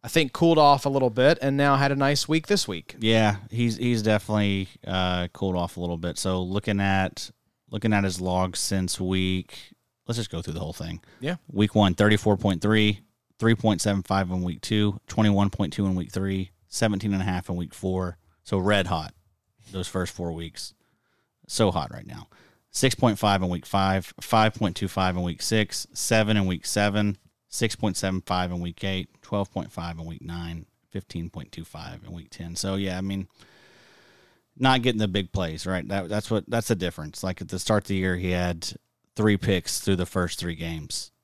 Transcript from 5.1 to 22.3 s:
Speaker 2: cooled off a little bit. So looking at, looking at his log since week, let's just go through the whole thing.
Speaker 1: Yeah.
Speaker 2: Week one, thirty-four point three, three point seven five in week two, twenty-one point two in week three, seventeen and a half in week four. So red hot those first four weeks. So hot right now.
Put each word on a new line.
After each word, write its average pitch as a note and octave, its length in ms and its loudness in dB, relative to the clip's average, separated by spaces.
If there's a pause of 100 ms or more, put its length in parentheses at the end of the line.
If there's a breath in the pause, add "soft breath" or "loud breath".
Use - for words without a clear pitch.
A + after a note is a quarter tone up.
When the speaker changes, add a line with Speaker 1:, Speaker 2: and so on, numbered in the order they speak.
Speaker 2:
cooled F#2+ 240 -2
off F2 200 -4
a F2 40 -8
little F2 160 -4
bit. E2+ 200 -6
So F#2 240 -2
looking G2+ 380 -2
at, F#2+ 520 0 (380)
looking A2 220 -2
at G2+ 140 4
his F#2 160 -4
log F#2 340 0
since F#2 420 -2
week, F#2 760 -2 (340)
let's A#2 100 -4
just A2 140 -6
go E2+ 100 -8
through - 120 -8
the E2+ 80 -8
whole D#2+ 120 -8
thing. E2+ 280 -10 (180 soft breath)
Speaker 1:
Yeah. D#3 160 -4 (160)
Speaker 2:
Week G2+ 240 2
one, G2 200 6
thirty-four G#2 420 4
point F#2 240 0
three, G#2 400 2 (380)
three A2+ 160 4
point G#2+ 260 2
seven G2 220 2
five F#2+ 260 0
in F#2 140 -2
week F2+ 180 -4
two, G#2 460 0
twenty-one G2+ 420 4
point F2+ 240 -4
two G2 140 -2
in F#2 80 0
week F2 160 -4
three, F#2+ 400 -4 (180)
seventeen G#2+ 420 0
and F#2+ 120 0
a - 20 -2
half F2+ 240 -2
in F2+ 60 -2
week F2 180 -6
four. F#2 440 -4 (260)
So G2 160 0
red G2 280 4
hot E2 280 -4 (560)
those F#2 160 -6
first F#2 260 -4
four F2 200 -6
weeks. - 420 -12 (720)
So G#2+ 240 2
hot C#2 200 -4
right A#1+ 140 -14
now. - 220 -16 (420 soft breath)